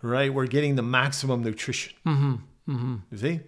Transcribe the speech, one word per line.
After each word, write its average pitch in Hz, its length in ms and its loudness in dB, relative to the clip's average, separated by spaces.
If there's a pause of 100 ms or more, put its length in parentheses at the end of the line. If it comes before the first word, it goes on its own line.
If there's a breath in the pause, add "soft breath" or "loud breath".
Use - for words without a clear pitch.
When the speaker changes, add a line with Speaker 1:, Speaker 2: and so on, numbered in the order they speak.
Speaker 1:
right? 131 320 0
We're 131 140 0
getting 143 300 2
the 123 40 2
maximum 127 640 2
nutrition. - 500 -6 (120)
Speaker 2:
Mm-hmm. 143 280 4 (400)
Mm-hmm. 123 220 -4 (160)
Speaker 1:
You 107 60 -12
see? 156 300 -2